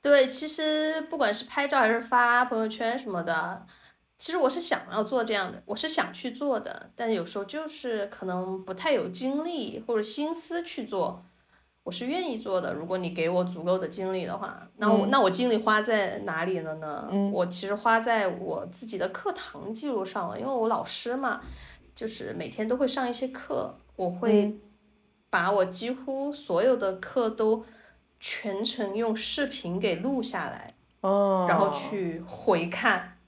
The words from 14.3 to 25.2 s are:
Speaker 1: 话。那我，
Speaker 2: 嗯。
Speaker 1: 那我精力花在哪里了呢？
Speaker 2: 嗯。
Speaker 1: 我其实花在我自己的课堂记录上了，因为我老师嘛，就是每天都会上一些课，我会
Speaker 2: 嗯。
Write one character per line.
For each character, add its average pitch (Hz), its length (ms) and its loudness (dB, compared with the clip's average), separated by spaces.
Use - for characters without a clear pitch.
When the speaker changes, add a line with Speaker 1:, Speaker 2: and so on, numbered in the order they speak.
Speaker 1:
话。 - 380 -10
那 208 160 4
我， 208 140 6
Speaker 2:
嗯。 208 40 2
Speaker 1:
那 269 100 6
我 196 80 8
精 240 220 4
力 220 60 4
花 214 240 4
在 208 380 0
哪 170 260 -4
里 185 160 -2
了 156 160 -6
呢？ 156 340 -8
Speaker 2:
嗯。 202 220 2
Speaker 1:
我 185 120 2
其 180 220 -2
实 202 80 0
花 226 240 4
在 226 300 2
我 170 380 -4
自 202 200 -10
己 220 100 -8
的 180 120 0
课 - 240 -4
堂 214 420 -10
记 285 160 -4
录 202 140 0
上 175 240 -4
了， 104 100 -8
因 226 80 -4
为 277 60 -2
我 226 160 2
老 220 160 2
师 - 320 0
嘛， 269 240 -2
就 226 100 -6
是 - 320 -8
每 165 100 -8
天 220 200 -4
都 240 80 0
会 269 100 2
上 254 240 0
一 - 20 -2
些 262 140 -2
课， - 500 -6
我 185 120 -2
会 208 360 4
Speaker 2:
嗯。 - 160 -4